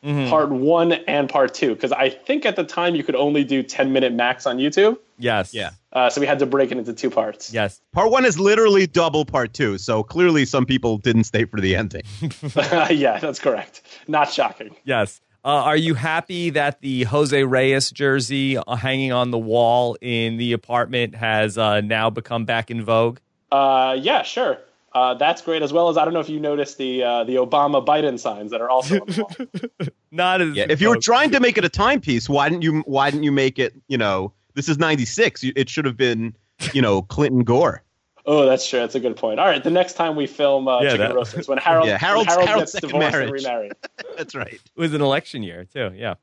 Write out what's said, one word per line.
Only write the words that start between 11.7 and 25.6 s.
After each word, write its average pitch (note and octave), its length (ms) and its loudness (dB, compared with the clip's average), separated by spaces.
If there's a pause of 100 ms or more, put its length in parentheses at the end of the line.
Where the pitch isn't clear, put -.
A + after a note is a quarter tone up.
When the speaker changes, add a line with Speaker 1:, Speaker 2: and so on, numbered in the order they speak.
Speaker 3:
ending. F#2+ 260 -6 (180)
Speaker 2:
<laughs> D3+ 120 -6 (580)
Yeah, C#3 300 2
that's D3 180 -6
correct. - 460 -4 (240)
Not D3+ 240 0
shocking. A2 440 -4 (100)
Speaker 1:
Yes. A#2+ 360 -2 (240)
Uh, C3+ 40 -2
are D3 280 2
you D#3+ 160 0
happy E3 560 -4
that C#3+ 320 -2
the C3 220 -4
Jose C#3 400 2
Reyes C3 480 2
jersey, C3+ 680 -2
uh, A#2+ 180 -6
hanging C3 360 -2
on B2 180 0
the A#2+ 80 -4
wall A#2 640 2
in A2+ 360 -4
the A#2+ 160 -2
apartment A#2+ 600 0
has, A2 460 0
uh, G#2 220 4
now A2 280 0
become A#2 360 -6
back A2+ 260 -2
in A#2 120 -6
vogue? A2+ 360 2 (320)
Speaker 2:
Uh, C3+ 500 4
yeah, G3 220 0
sure. A3 340 -2 (360)
Uh, B2+ 200 2
that's D3 280 0
great, D#3+ 200 -2